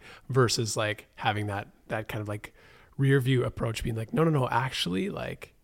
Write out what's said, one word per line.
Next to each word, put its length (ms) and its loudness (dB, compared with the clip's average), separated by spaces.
versus, 480 2
like, 300 -2
having 300 0
that, 220 -6
that 200 -4
kind 120 -6
of, 80 -6
like, 240 -10
rear 240 4
view 240 2
approach, 380 -4
being 140 -2
like, 160 -6
"No, 120 4
no, 60 4
no, 200 2
actually, 600 0
like, 540 -10